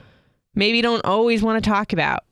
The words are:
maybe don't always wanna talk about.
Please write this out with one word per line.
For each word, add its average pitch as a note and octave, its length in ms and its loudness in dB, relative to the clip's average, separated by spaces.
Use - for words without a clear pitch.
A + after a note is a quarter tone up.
maybe A3 280 2
don't A#3 220 0
always A3 380 2
wanna A3 200 0
talk G#3 320 0
about. C#3+ 380 -2